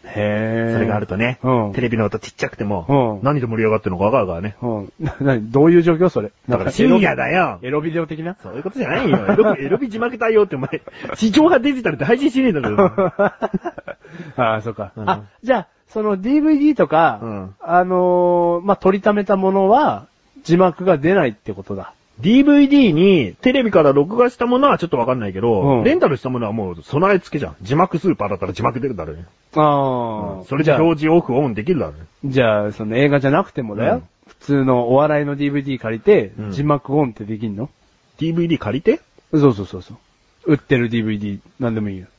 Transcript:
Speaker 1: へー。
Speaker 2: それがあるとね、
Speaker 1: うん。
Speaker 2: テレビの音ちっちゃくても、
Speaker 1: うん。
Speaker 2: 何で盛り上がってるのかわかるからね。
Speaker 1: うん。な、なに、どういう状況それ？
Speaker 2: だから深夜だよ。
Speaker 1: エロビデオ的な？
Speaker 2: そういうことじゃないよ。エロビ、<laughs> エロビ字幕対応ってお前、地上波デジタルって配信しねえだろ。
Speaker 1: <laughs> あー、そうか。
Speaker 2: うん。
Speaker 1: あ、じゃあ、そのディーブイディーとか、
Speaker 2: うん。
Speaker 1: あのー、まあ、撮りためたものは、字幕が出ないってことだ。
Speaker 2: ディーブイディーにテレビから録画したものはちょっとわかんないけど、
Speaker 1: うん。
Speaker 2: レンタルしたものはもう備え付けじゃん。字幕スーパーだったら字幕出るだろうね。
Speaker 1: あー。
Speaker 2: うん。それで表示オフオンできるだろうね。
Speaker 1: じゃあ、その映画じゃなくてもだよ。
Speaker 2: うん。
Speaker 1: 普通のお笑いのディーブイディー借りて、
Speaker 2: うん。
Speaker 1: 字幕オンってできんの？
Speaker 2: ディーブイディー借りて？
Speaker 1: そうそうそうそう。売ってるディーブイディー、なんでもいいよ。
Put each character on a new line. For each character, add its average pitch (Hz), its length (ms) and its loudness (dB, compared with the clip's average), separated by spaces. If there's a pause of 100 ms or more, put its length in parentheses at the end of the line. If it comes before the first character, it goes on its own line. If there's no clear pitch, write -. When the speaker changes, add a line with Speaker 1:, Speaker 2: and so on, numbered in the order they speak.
Speaker 1:
へ 110 640 -4
ー。 113 40 -2
Speaker 2:
そ 117 60 -2
れ 113 60 0
が 110 100 -2
あ 107 40 -2
る 104 80 -6
と 95 100 -6
ね、 120 240 -4
Speaker 1:
う 120 280 0
ん。 98 40 -10
Speaker 2:
テ 123 80 -4
レ 120 80 -2
ビ 113 80 -2
の 110 80 0
音 107 140 -4
ち - 100 -14
っ - 60 -20
ち - 80 -6
ゃ 135 80 -4
く - 40 -20
て 113 100 -6
も、 104 560 0
Speaker 1:
う - 20 -8
ん。 - 20 -6
Speaker 2:
何 147 140 0
で 123 80 -4
盛 113 100 -4
り 113 60 0
上 110 80 2
が 110 60 2
っ - 20 -2
て - 60 -10
る 95 80 -4
の 87 40 -6
か 95 80 0
わ 107 60 2
か 131 80 2
る 101 80 0
か 87 60 -6
ら 85 80 -8
ね。 104 200 -8
Speaker 1:
う 113 200 -6
ん。 - 180 -14
な、 151 220 -6
な 139 160 2
に、 107 120 -6
ど 139 160 4
う 170 60 6
い 175 60 6
う 170 40 6
状 165 120 2
況 170 160 2
そ 113 120 -2
れ？ 104 100 -8 (160)
Speaker 2:
だ 117 120 0
か 190 60 -4
ら - 60 -2
深 233 280 4
夜 156 160 2
だ 135 200 -4
よ。 143 280 -2
Speaker 1:
エ 127 80 -6
ロ 147 100 -2
ビ 160 100 -6
デ 170 80 -4
オ 160 60 -4
的 156 160 -12
な？ 175 220 -10
Speaker 2:
そ 92 80 -14
う 101 60 -12
い - 20 -10
う 151 40 -12
こ 190 60 -6
と 269 80 -12
じ 226 80 -4
ゃ 127 40 -8
な 202 120 -2
い 214 80 0
よ。 196 180 2
エ 202 80 2
ロ 208 200 4
ビ、 139 100 -10
<laughs> - 0 -
エ - 40 -6
ロ 202 100 0
ビ 262 100 -4
字 208 80 -10
幕 233 220 -4
対 226 180 2
応 208 60 6
っ 196 40 2
て 160 80 -8
お 131 40 -6
前、 139 220 -6 (340)
地 214 160 0
上 302 180 6
波 330 80 4
デ 269 160 0
ジ 254 80 -6
タ 214 80 -2
ル 151 60 -4
っ - 20 -16
て 135 80 -4
配 240 140 2
信 285 100 0
し 262 140 0
ね 254 60 2
え 190 40 0
だ 147 80 -2
ろ。 104 240 -2
Speaker 1:
<laughs> 185 320 -2
あ 202 140 2 (1040)
ー、 110 240 0
そ 113 80 -8
う 107 60 -10
か。 101 200 -10
Speaker 2:
う 110 60 -12
ん。 101 80 -4
Speaker 1:
あ、 107 140 -4 (180)
じ 240 100 -4
ゃ 247 100 2
あ、 - 60 -14 (200)
そ 214 160 -6
の 202 180 -2
デ 220 80 -4
ィ 285 80 2
ー 302 60 2
ブ 311 100 2
イ 285 60 2
デ 285 60 2
ィ 302 80 4
ー - 20 0
と 170 120 2
か、 151 360 2
Speaker 2:
う - 40 -8
ん。 98 320 -10
Speaker 1:
あ 175 240 2
の 180 800 2
ー、 - 20 -10
ま 202 100 2
あ、 - 20 -20
撮 185 140 2
り 196 100 -2
た 208 120 2
め 208 120 -2
た 202 100 0
も 190 160 0
の 190 160 2
は、 202 380 2 (380)
字 165 140 2
幕 180 280 2
が 175 140 2
出 170 160 2
な 175 100 4
い 120 40 0
っ 107 40 -6
て 104 200 -12
こ 95 100 -12
と 101 120 -8
だ。 92 180 -14 (280)
Speaker 2:
デ 170 100 2
ィ 254 100 6
ー - 20 4
ブ 285 180 6
イ 277 60 6
デ 277 80 2
ィ 262 140 6
ー - 20 4
に 160 440 4
テ 254 180 2
レ 269 100 2
ビ 220 80 0
か 190 100 6
ら 139 120 4
録 160 240 2
画 247 120 4
し - 80 -10
た 240 80 -2
も 247 140 2
の 285 80 4
は 180 100 2
ち - 60 -4
ょ 165 40 -6
っ - 20 -10
と - 80 0
わ 117 80 0
か 127 100 0
ん 123 60 -6
な 101 80 -6
い 92 40 -10
け 92 60 -6
ど、 120 380 2
Speaker 1:
う 113 40 2
ん。 - 40 -2
Speaker 2:
レ 269 80 4
ン 359 80 2
タ 240 80 2
ル 131 80 -2
し - 40 -12
た 143 60 -8
も 127 120 -4
の 113 80 -4
は 101 40 -6
も 104 200 -6
う 82 120 -14
備 190 320 0
え 180 40 0
付 - 180 -8
け - 20 -4
じ 120 60 -6
ゃ 78 60 -12
ん。 - 100 -18
字 101 140 -4
幕 175 220 0
ス 185 120 -2
ー 151 80 0
パ 104 80 -4
ー 98 40 -6
だ 101 60 -4
っ 87 40 -16
た 98 60 -6
ら 90 60 -8
字 95 100 -8
幕 120 200 -2
出 135 80 -4
る 117 80 -8
だ 80 80 -8
ろ 78 80 -12
う - 20 -12
ね。 85 100 -16 (300)
Speaker 1:
あ 156 60 0
ー。 120 800 -2
Speaker 2:
う - 20 -16
ん。 - 20 -18
そ 135 140 -6
れ 147 80 0
で 151 80 4
表 160 260 2
示 156 160 2
オ 175 60 4
フ 127 120 -4
オ 139 140 2
ン 113 60 -4
で 104 100 -6
き 175 100 -2
る 143 60 0
だ 92 60 -2
ろ 73 80 -12
う - 20 -20
ね。 80 60 -20 (240)
Speaker 1:
じ 131 180 2
ゃ 104 220 2
あ、 107 80 -4
そ 110 120 -8
の 110 120 -2
映 143 100 4
画 143 140 2
じ 135 80 0
ゃ - 20 2
な 165 140 2
く - 60 -20
て 147 100 -8
も 107 160 -8
だ 113 80 -2
よ。 180 80 0
Speaker 2:
う 247 60 -2
ん。 254 40 -14 (240)
Speaker 1:
普 - 80 -20
通 139 300 -2
の 123 240 2
お 127 60 4
笑 147 280 2
い - 20 -4
の 143 120 -6
デ 143 80 -2
ィ - 20 -2
ー 139 60 -2
ブ 143 60 -2
イ 135 40 -6
デ 139 80 -8
ィ 131 40 -4
ー - 20 -12
借 113 220 -6
り - 20 -12
て、 143 360 2
Speaker 2:
う 107 100 -10
ん。 98 40 -8
Speaker 1:
字 143 140 -4
幕 147 340 0
オ 147 60 2
ン 120 60 -6
っ - 20 -18
て 107 100 -14
で 107 160 -8
き 117 80 -6
ん 101 80 -6
の？ 120 140 -10 (500)
Speaker 2:
デ 156 60 -4
ィ 165 60 -2
ー - 20 -4
ブ 170 100 0
イ 170 60 -2
デ 165 60 2
ィ - 20 -6
ー - 40 -8
借 107 180 -4
り - 20 -8
て？ 262 180 2 (320)
Speaker 1:
そ 160 60 0
う 139 160 4
そ 98 100 -6
う - 20 -6
そ 92 120 -14
う 90 40 -12
そ - 120 -20
う。 - 580 -10
売 147 40 6
っ - 20 -10
て - 200 0
る 120 120 0
デ 117 80 -2
ィ 113 40 0
ー 107 40 -4
ブ 110 80 -2
イ 101 60 -6
デ 104 80 -6
ィ 98 80 -6
ー、 101 40 -16 (180)
な 120 120 -4
ん 113 40 -4
で 110 60 -4
も 104 80 -4
い 98 80 -8
い 92 60 -12
よ。 92 60 -20 (120)